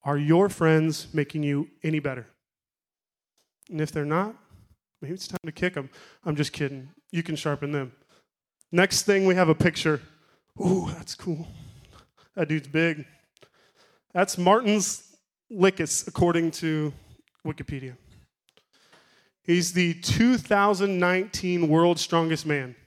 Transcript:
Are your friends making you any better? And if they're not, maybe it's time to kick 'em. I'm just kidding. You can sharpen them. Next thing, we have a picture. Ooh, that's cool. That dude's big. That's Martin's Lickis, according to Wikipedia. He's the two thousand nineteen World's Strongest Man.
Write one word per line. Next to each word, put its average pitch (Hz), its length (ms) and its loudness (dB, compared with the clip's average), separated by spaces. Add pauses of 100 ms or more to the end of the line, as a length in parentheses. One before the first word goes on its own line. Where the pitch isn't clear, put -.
Are 143 140 -2
your 165 320 4
friends 160 640 2
making 151 300 -2
you 143 260 -2 (120)
any 156 180 -2
better? 131 280 -8 (1400)
And 160 100 -10
if 151 140 -6
they're 151 100 -4
not, 180 320 -2 (680)
maybe 160 120 -10
it's - 160 -14
time 185 160 -8
to 156 80 -8
kick 180 240 -4
'em. 135 120 -10 (360)
I'm 156 100 -2
just 147 160 -2
kidding. 139 420 -8 (180)
You 165 120 -4
can 160 140 -6
sharpen 147 340 -4
them. 139 240 -6 (800)
Next 185 300 2
thing, 196 220 4
we 185 100 4
have 180 120 4
a 156 80 4
picture. 156 460 0 (580)
Ooh, 180 320 0
that's - 240 -12
cool. 165 320 -8 (840)
That 160 160 -4
dude's 151 180 -4
big. 156 400 -2 (1040)
That's 185 240 0
Martin's 208 800 2 (340)
Lickis, 190 560 0
according 170 440 0
to 156 420 -4 (520)
Wikipedia. 135 520 -10 (1500)
He's 175 300 0
the 175 200 2
two 233 440 2
thousand 202 640 2
nineteen 180 680 0
World's 165 320 4
Strongest 160 460 0
Man. 135 420 -4